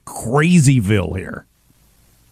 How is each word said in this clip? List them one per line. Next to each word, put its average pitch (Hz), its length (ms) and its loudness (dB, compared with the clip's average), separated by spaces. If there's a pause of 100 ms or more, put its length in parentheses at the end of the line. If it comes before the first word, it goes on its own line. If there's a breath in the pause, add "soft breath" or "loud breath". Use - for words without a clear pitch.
crazyville 120 1120 0
here. - 260 -12 (880)